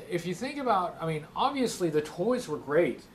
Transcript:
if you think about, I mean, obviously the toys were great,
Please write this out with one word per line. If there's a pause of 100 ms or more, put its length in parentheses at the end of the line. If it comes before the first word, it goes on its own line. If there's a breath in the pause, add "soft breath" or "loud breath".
if
you
think
about,
I
mean,
obviously
the
toys
were
great, (120)